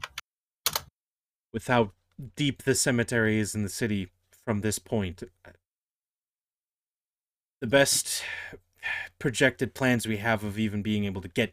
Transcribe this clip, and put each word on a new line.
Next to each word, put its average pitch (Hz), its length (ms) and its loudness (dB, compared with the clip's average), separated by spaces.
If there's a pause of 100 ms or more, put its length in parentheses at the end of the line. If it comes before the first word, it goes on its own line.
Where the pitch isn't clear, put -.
(1500)
With 113 140 -6
how 120 260 4 (440)
deep 143 260 0
the 131 120 2
cemetery 117 640 2
is 104 160 -2
in 107 80 -2
the 98 60 -4
city 104 420 -4 (340)
from 107 160 -2
this 104 180 -2
point, 98 440 -4 (2500)
the 131 60 -6
best - 560 4 (960)
projected 127 560 2
plans 123 320 2
we 110 120 -2
have 107 260 0
of 101 140 -6
even 104 240 -2
being 104 220 0
able 95 160 -4
to 92 80 -10
get 107 240 -2